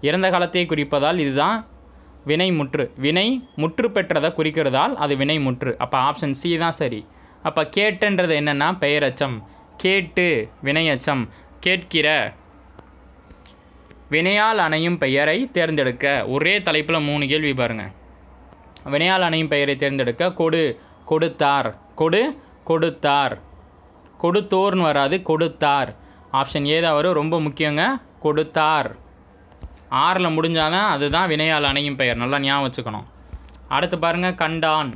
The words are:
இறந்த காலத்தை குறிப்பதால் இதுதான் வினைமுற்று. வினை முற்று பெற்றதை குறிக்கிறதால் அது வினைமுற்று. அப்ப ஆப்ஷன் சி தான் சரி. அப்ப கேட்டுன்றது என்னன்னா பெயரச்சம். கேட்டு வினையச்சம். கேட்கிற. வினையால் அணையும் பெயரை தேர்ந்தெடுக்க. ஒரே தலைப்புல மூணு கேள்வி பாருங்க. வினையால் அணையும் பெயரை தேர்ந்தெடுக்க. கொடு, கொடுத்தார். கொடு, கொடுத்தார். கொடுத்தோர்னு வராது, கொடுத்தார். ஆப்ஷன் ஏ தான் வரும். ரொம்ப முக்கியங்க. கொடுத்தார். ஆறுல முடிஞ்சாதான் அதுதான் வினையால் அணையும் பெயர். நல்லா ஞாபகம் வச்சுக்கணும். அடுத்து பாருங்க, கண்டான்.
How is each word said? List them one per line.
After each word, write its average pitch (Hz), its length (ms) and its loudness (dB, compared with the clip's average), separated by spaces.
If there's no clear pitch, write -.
இறந்த 180 240 0
காலத்தை 180 400 0
குறிப்பதால் 147 520 0
இதுதான் 147 360 0
வினைமுற்று. 151 540 0
வினை 170 200 2
முற்று 165 340 -2
பெற்றதை 160 340 0
குறிக்கிறதால் 151 640 2
அது 143 180 0
வினைமுற்று. 135 500 0
அப்ப 123 120 -4
ஆப்ஷன் 143 320 -2
சி 175 100 -2
தான் 165 160 -2
சரி. 120 200 -4
அப்ப 156 160 0
கேட்டுன்றது 196 640 2
என்னன்னா 147 280 0
பெயரச்சம். 143 540 0
கேட்டு 185 440 0
வினையச்சம். 143 560 0
கேட்கிற. 175 420 0
வினையால் 208 520 2
அணையும் 160 380 0
பெயரை 147 340 2
தேர்ந்தெடுக்க. 143 560 0
ஒரே 156 200 2
தலைப்புல 156 400 -2
மூணு 147 240 -2
கேள்வி 151 300 0
பாருங்க. 113 240 -4
வினையால் 180 320 2
அணையும் 160 260 -2
பெயரை 143 300 0
தேர்ந்தெடுக்க. 135 460 -2
கொடு, 160 200 2
கொடுத்தார். 143 580 0
கொடு, 170 200 2
கொடுத்தார். 147 640 0
கொடுத்தோர்னு 190 680 2
வராது, 143 280 2
கொடுத்தார். 151 600 0
ஆப்ஷன் 143 320 -2
ஏ 160 120 2
தான் 151 140 2
வரும். 170 220 0
ரொம்ப 160 140 -2
முக்கியங்க. 151 360 -2
கொடுத்தார். 156 640 0
ஆறுல 180 340 2
முடிஞ்சாதான் 165 600 2
அதுதான் 147 360 0
வினையால் 156 380 2
அணையும் 143 320 0
பெயர். 120 220 2
நல்லா 135 220 0
ஞாபகம் 139 220 2
வச்சுக்கணும். 117 400 -8
அடுத்து 180 220 0
பாருங்க, 170 320 0
கண்டான். 156 560 0